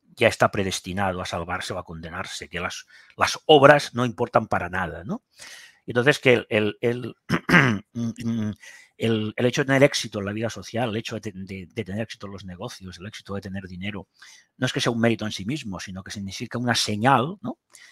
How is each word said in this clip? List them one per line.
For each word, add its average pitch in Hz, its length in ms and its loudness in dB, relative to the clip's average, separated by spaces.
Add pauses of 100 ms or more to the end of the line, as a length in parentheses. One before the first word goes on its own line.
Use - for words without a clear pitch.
(160)
ya 117 100 4
está 110 240 4
predestinado 95 720 -4
a - 20 -6
salvarse 90 480 -6
o 95 60 -8
a 87 60 -10
condenarse, 82 640 -12
que 90 100 -8
las, - 280 -8 (300)
las - 300 0
obras 147 480 8
no 120 100 0
importan 117 440 0
para 90 200 -2
nada, 87 360 -6
¿no? 180 180 -8 (640)
Entonces, 123 320 4
que 127 160 6
el, 110 160 2
el, 107 300 2
el, 120 340 -2 (800)
<clears throat> 113 600 -4 (400)
el, 110 400 0
el 120 100 2
hecho 123 160 2
de 135 40 0
tener 135 160 4
éxito 123 360 0
en 98 80 -4
la 101 60 -4
vida 110 180 -4
social, 113 400 -6
el 104 60 -4
hecho 117 180 -8
de 107 60 -8
te-, 101 120 -10
de, 95 340 -12
de 90 180 -8
tener 98 180 -6
éxito - 240 -12
en 98 60 -12
los 98 120 -16
negocios, 92 540 -14
el 92 80 -14
éxito - 280 -14
de 98 60 -6
tener 95 240 -8
dinero, 92 440 -10 (500)
no 127 80 -2
es - 80 -2
que 139 60 -2
sea 127 120 0
un 117 80 -2
mérito 113 240 2
en 107 80 -6
sí 92 140 -10
mismo, 107 340 -8
sino 95 220 -12
que - 80 -14
significa 104 480 -8
una 120 160 0
señal, 117 680 2
¿no? 247 180 -10 (340)